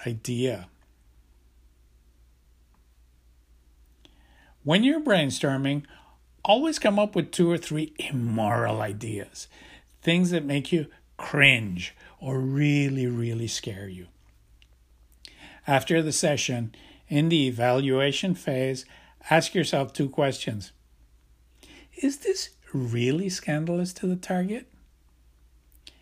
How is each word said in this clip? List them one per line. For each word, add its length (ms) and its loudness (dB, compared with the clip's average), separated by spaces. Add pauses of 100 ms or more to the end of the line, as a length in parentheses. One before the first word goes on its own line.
idea. 600 -4 (4000)
When 200 4
you're 160 4
brainstorming, 880 2 (580)
always 360 2
come 200 2
up 160 2
with 180 -2
two 180 4
or 80 2
three 400 -6
immoral 800 -2
ideas, 640 -8 (540)
things 300 2
that 160 -2
make 260 -2
you 140 0 (320)
cringe 760 2 (240)
or 220 -4
really, 680 0
really 400 -4
scare 420 -8
you. 180 -14 (1600)
After 340 2
the 120 0
session, 640 -2 (340)
in 200 2
the 180 4
evaluation 880 2
phase, 520 -4 (420)
ask 260 4
yourself 380 0
two 160 -2
questions. 640 -4 (1200)
Is 220 -2
this 320 -4 (220)
really 560 0
scandalous 640 -2
to 120 -6
the 100 0
target? 500 -4 (1400)